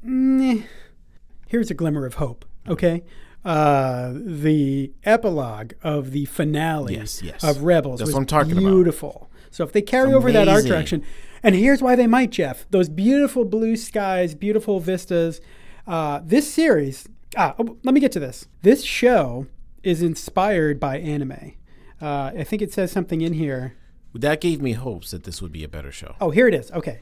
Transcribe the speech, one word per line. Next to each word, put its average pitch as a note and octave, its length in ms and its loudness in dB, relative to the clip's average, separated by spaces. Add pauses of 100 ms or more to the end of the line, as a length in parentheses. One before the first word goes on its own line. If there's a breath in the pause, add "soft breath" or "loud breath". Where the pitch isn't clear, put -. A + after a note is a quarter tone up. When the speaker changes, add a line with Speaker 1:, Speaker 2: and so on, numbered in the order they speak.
Speaker 1:
meh. C4 580 2 (840 loud breath)
Here's A#3 220 -2
a E3 40 -6
glimmer D3 320 -2
of A#2+ 80 -10
hope, - 300 -6 (240)
okay? F3 340 0 (420 soft breath)
Uh, C3+ 720 2
the D3 800 0 (100)
epilogue D3+ 720 0 (100)
of D3 300 -4
the C#3+ 140 -2
finale D3+ 680 -2
Speaker 2:
Yes, - 300 -10
yes. - 180 -12
Speaker 1:
of D3 220 0
Rebels C#3+ 340 4
Speaker 2:
That's A2+ 120 -2
Speaker 1:
was C#3 40 0
Speaker 2:
what C#3 60 0
I'm C3+ 60 -2
talking D3+ 260 2
about. F3+ 80 2
Speaker 1:
beautiful. F#3 680 2 (220 soft breath)
So - 140 -6
if - 80 -10
they G#3 100 2
carry C4 320 2
over B3+ 160 4
that G#3+ 160 6
art G3 140 8
Speaker 2:
Amazing. - 100 2
Speaker 1:
direction, D#3+ 320 0 (400 loud breath)
and F#3+ 140 6
here's C4 260 4
why B3 140 4
they B3 100 4
might, A#3+ 240 4
Jeff. C#3 400 -6
Those F#3 180 4
beautiful A#3+ 560 2
blue A3+ 300 0
skies, F#3+ 640 -2
beautiful G#3+ 420 0
vistas. E3+ 640 -2 (480 soft breath)
Uh, D3+ 360 -4
this A#3+ 300 2
series, D#3+ 540 0 (280)
ah, E3+ 220 0
oh, A#3 240 -4
let B3+ 120 2
me C#4+ 60 6
get C4+ 120 2
to - 80 -4
this. B2+ 260 -10 (160)
This B3 220 4
show D#3+ 640 0 (340)
is E3+ 200 -2
inspired E3 760 0
by C#3 220 -4
anime. D3 540 -8 (460 soft breath)
Uh, C#3+ 380 -6
I D3+ 60 -6
think G#3+ 180 -4
it G3+ 100 -6
says F#3 200 -2
something E3+ 300 -2
in E3+ 100 -2
here. C3+ 420 -4 (400)
Speaker 2:
That D3 280 -2
gave E3 180 -2
me B2+ 120 -2
hopes A2+ 400 -8
that F2 120 -12
this F2 160 -14
would E2+ 120 -12
be D#2+ 120 -12
a D2 40 -12
better C#2 220 -14
show. - 300 -16
Speaker 1:
Oh, F#3 80 -2
here G#3+ 180 4
it G#3 60 4
is. C3 200 -4
Okay. D3 300 -8